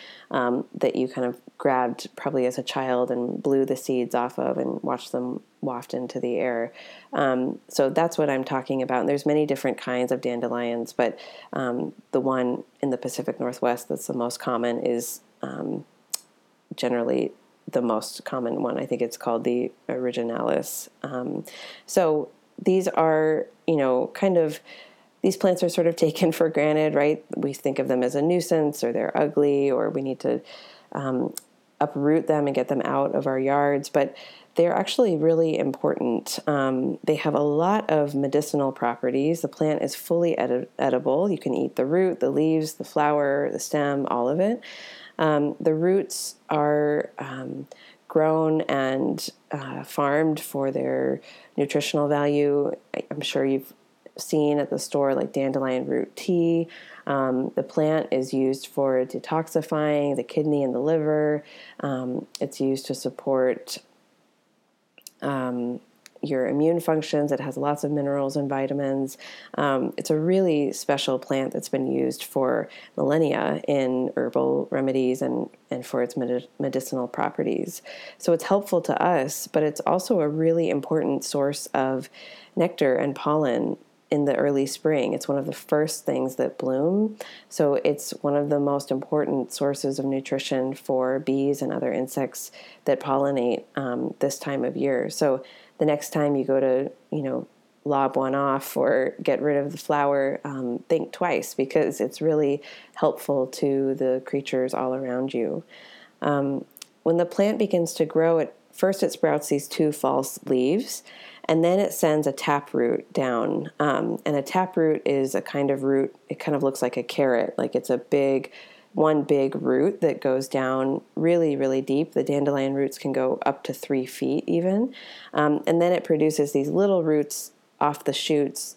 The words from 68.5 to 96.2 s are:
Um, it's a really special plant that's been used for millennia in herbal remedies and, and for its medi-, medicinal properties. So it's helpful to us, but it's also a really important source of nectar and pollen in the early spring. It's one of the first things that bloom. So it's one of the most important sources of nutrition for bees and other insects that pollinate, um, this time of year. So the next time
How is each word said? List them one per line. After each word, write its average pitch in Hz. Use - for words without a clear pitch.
Um, 135
it's -
a 156
really 160
special 135
plant 135
that's -
been 135
used 131
for 127
millennia 147
in 131
herbal 135
remedies 131
and, 123
and 123
for 127
its 123
medi-, 123
medicinal 131
properties. -
So -
it's 165
helpful 196
to -
us, 156
but 156
it's 151
also -
a 151
really 160
important 139
source 143
of 131
nectar 151
and 135
pollen 127
in 147
the 139
early 139
spring. 135
It's -
one 139
of 139
the -
first -
things 131
that 131
bloom. 175
So 143
it's -
one 143
of 147
the 147
most 143
important 139
sources 139
of 135
nutrition 135
for 131
bees 139
and 127
other 123
insects -
that 135
pollinate, 135
um, 127
this 139
time 139
of 127
year. 135
So 135
the 156
next 147
time 147